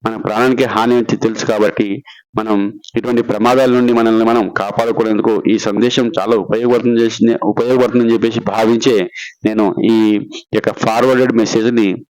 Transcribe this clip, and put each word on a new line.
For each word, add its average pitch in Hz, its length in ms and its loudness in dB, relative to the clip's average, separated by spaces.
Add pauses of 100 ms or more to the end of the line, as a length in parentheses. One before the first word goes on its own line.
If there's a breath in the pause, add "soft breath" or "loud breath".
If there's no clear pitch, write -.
మన 113 100 -6
ప్రాణానికి 123 480 0
హాని 113 300 0
అని 117 220 0
తెలుసు 113 300 -4
కాబట్టి 107 560 -2 (360 loud breath)
మనం 104 340 -4 (240)
ఇటువంటి 117 260 -2
ప్రమాదాల 120 480 2
నుండి 123 220 2
మనల్ని 113 320 2
మనం 113 240 2
కాపాడుకునేందుకు 110 1000 0
ఈ 107 80 2
సందేశం 113 600 0
చాలా 110 160 0
ఉపయోగపడుతుంది 117 640 0
చేసింది, 113 440 2
ఉపయోగపడుతుందని 117 680 0
చెప్పేసి 113 280 0
భావించే 113 680 0 (340 loud breath)
నేను 107 300 0 (100)
ఈ 107 420 2 (280 loud breath)
యొక్క 107 180 0
ఫార్వర్డెడ్ 123 600 2
మెసేజ్ని 113 600 0 (180)